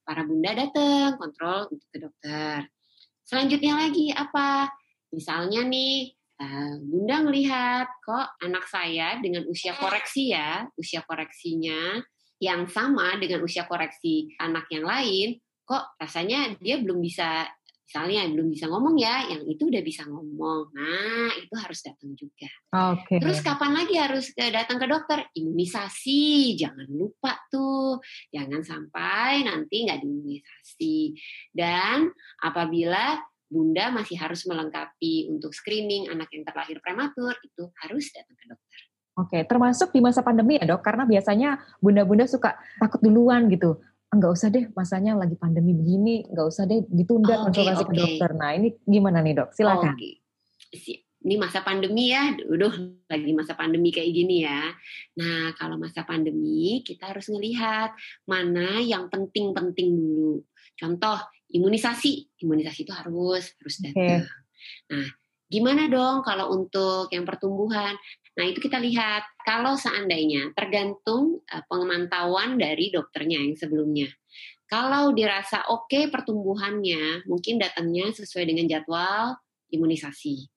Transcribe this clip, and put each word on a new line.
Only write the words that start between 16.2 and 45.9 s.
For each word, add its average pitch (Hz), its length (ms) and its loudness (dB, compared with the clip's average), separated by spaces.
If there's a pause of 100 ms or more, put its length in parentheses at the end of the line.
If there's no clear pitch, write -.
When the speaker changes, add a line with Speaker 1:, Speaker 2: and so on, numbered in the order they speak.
Speaker 1:
dia 247 220 -2
belum 185 180 -2
bisa, 170 480 -2 (380)
misalnya 185 400 -2
belum 160 260 0
bisa 151 160 -4
ngomong 247 300 2
ya, 247 320 2
yang 156 180 -8
itu 156 220 -2
udah 214 160 0
bisa 151 240 -8
ngomong. 151 640 -6
Nah, 196 640 -4
itu 170 240 -14
harus 180 240 -12
datang 139 320 -16
juga. - 320 -18 (480)
Speaker 2:
Oke. 180 240 0
Speaker 1:
Terus 330 240 0
kapan 285 320 0
lagi 349 240 0
harus 269 320 -2
ke, 240 160 -4
datang 233 320 -2
ke 262 80 -2
dokter? 294 480 -2
Imunisasi, 208 1200 0
jangan 139 320 -6
lupa 196 480 -4 (160)
tuh. 269 480 -2 (320)
Jangan 143 320 -6
sampai 180 800 -2
nanti 196 400 -2
nggak 156 180 -2
diimunisasi. 147 1160 -6 (320)
Dan 190 560 0 (320)
apabila 170 800 0 (320)
bunda 254 400 2
masih 214 240 -4
harus 170 320 -8
melengkapi 160 800 -4
untuk 156 240 -6
screening 208 560 -4
anak 160 240 -8
yang 151 160 -12
terlahir 156 320 -10
prematur, 247 640 -4
itu 175 240 -14 (160)
harus 233 320 -6
datang - 240 -20
ke - 80 -20
dokter. - 320 -20 (400)
Speaker 2:
Oke, 175 240 -2
termasuk 247 480 4
di 262 80 6
masa 247 240 6
pandemi 233 320 6
ya 277 80 2
dok, - 160 2
karena 220 240 0
biasanya 226 560 4 (240)
bunda-bunda 202 400 8
suka 254 320 2 (240)
takut 214 240 4
duluan 233 480 8
gitu. 170 240 4 (320)
"Ah, - 80 2
nggak 180 160 8
usah 180 160 4
deh, 226 240 2
masanya 196 480 0
lagi 170 160 2
pandemi 170 400 4
begini, 196 560 4